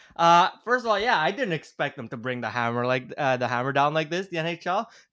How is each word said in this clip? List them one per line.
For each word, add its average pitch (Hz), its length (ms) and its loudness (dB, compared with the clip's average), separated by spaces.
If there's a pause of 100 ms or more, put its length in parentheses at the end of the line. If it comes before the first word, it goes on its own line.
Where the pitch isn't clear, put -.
(160)
Uh, 170 340 6 (140)
first 247 200 0
of 233 60 -2
all, 202 100 2
yeah, 220 200 2
I 156 120 2
didn't 220 220 -2
expect 151 420 -6
them 117 140 -12
to 131 80 -10
bring 123 240 -6
the 113 80 -4
hammer 120 360 -2
like, 127 320 -2
uh, 131 200 0
the 123 100 -2
hammer 123 240 -2
down 143 240 2
like 160 160 -2
this, 185 160 -6
the 175 120 -6
N 160 80 -4
H 170 200 -8
L, 202 220 -2 (240)